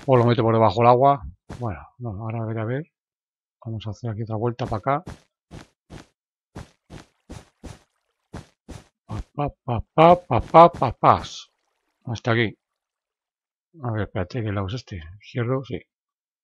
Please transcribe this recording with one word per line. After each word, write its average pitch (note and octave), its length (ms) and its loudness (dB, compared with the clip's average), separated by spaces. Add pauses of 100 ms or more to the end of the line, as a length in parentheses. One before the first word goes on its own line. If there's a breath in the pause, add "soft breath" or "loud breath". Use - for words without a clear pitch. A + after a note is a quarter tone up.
O C3 100 6
lo A#2 80 6
meto A#2+ 180 2
por A2+ 120 2
debajo A2+ 260 4
del A#2+ 80 6
agua. C3 340 6 (380)
Bueno, G#2+ 200 -8 (180)
no, A#2+ 120 -10 (120)
ahora A2+ 200 -8
a A2 40 -6
ver, A2 120 -6
a A2 60 -4
ver. C3 200 -6 (800)
Vamos A2 220 -10
a A2 40 -8
hacer A#2 200 -10
aquí G#2+ 120 -8
otra A2 140 -6
vuelta A#2 300 -4
para G#2+ 120 -4
acá. C#3 260 -4 (4000)
Pa, G#2+ 160 -8 (120)
pa, C#3+ 140 -4 (160)
pa, A#2 160 -4 (140)
pa, E3+ 220 8
pa, B2+ 240 -2
pa, E3 320 8
pa, B2 200 -2
pas. - 580 0 (540)
Hasta A#2 280 -4
aquí. A2+ 260 -2 (1200)
A A#2+ 80 -6
ver, G#2+ 120 -4
espérate, G2+ 400 -6
¿qué G#2+ 100 -4
lado G2 160 -4
es G#2 60 -8
este? G#2 280 -12 (180)
¿Izquierdo? A#2+ 440 -4
Sí. F#2 160 -10 (640)